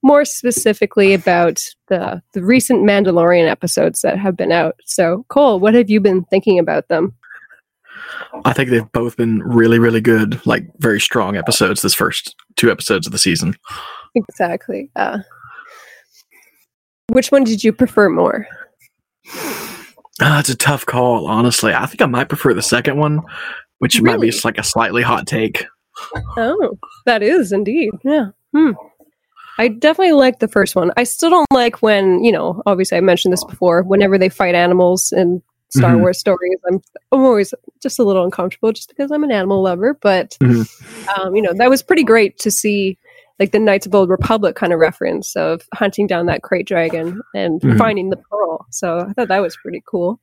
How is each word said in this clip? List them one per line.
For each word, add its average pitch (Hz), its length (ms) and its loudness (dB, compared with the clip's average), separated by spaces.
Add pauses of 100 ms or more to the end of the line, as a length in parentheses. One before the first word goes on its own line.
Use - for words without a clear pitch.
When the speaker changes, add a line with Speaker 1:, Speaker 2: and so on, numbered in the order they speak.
Speaker 1:
more 285 220 6
specifically 208 880 0
about 175 500 0 (260)
the, 185 340 -4 (100)
the 190 100 -6
recent 233 420 2
Mandalorian 175 640 4
episodes - 500 -2
that - 180 -2
have 196 160 -2
been - 160 -4
out. 160 260 0 (100)
So, 180 420 -2
Cole, 254 320 2
what 214 140 4
have 226 160 4
you 214 100 4
been 185 240 2
thinking 190 340 2
about 165 300 -2
them? 165 240 -2 (1300)
Speaker 2:
I 127 80 0
think 131 160 -2
they've 113 220 0
both 120 260 -4
been 113 220 0
really, 117 380 4
really 113 220 4
good, 113 460 2
like, - 320 -2
very 107 220 0
strong 101 360 -2
episodes, 101 460 -2
this 95 100 -2
first - 420 -4 (220)
two 117 140 2
episodes 92 360 -2
of - 60 -10
the - 60 -6
season. 85 380 -2 (580)
Speaker 1:
Exactly. 196 840 -6
Uh, 202 220 -4 (1900)
which 254 180 0
one 277 140 4
did 220 180 -2
you 220 80 4
prefer 214 380 2
more? 175 380 -2 (840)
Speaker 2:
Uh, - 1120 -4
it's - 80 -2
a 127 80 -4
tough 143 300 -2
call, 123 400 0
honestly. 113 480 0
I 131 100 -2
think - 160 -8
I 214 60 4
might 123 240 -4
prefer 135 240 0
the 104 80 -4
second 120 340 -2
one, 151 240 0 (600)
which 127 200 0
might 117 120 4
be - 0 -
Speaker 1:
Really? 113 160 2
Speaker 2:
s-, - 180 -4
like, 113 100 -2
a 107 60 -6
slightly 113 400 -2
hot 120 240 -2
take. - 400 -4 (720)
Speaker 1:
Oh, 277 400 -2 (260)
that 226 180 0
is 233 300 0
indeed. 214 380 -2 (120)
Yeah. 269 260 -2 (260)
Hmm. 302 160 4 (880)
I 233 100 2
definitely 311 440 2
like 262 260 4
the 220 100 -2
first 196 260 0
one. 175 220 0
I 240 80 0
still 330 240 -2
don't 339 240 4
like 240 300 0
when, 196 420 2
you 233 80 4
know, 170 320 -4
obviously 185 320 0
I 175 60 2
mentioned 180 280 2
this 180 140 -2
before, 175 380 0
whenever 196 340 2
they 185 140 2
fight 180 240 0
animals 180 580 2
in 180 300 0 (260)
Star 123 220 2
Speaker 2:
Mm-hmm. 117 100 4
Speaker 1:
Wars 180 180 2
stories, 180 380 -2 (100)
I'm, 185 140 -2 (320)
I'm 262 120 4
always 208 280 2 (300)
just - 160 -8
a 254 40 2
little 190 220 2
uncomfortable 185 480 -4
just - 160 -12
because 277 220 -8
I'm 302 120 -2
an 294 80 -2
animal 196 320 0
lover. 190 380 -2
But, 185 300 0 (100)
Speaker 2:
Mm-hmm. 123 800 -2
Speaker 1:
um, 190 160 -2
you 220 60 2
know, 180 100 0
that 226 160 2
was 262 140 2
pretty 330 220 2
great 220 340 0
to 214 120 -4
see, 202 460 -2 (420)
like, 196 140 -2
the 220 60 2
Knights 202 260 2
of 190 80 -6
the 208 60 4
Old 185 100 4
Republic 190 480 0
kind 175 160 -2
of 170 60 0
reference - 580 -2
of 165 380 -4
hunting 202 320 -2
down 175 200 -2
that 165 140 -2
krayt - 240 -4
dragon 170 560 -4 (140)
and 180 260 -4
Speaker 2:
Mm-hmm. 123 160 2
Speaker 1:
finding 202 320 0
the 196 80 -4
pearl. 190 540 -6
So 175 300 -4 (100)
I - 20 -10
thought 226 160 -4
that 196 140 0
was 170 160 -6
pretty - 280 -12
cool. 180 360 -4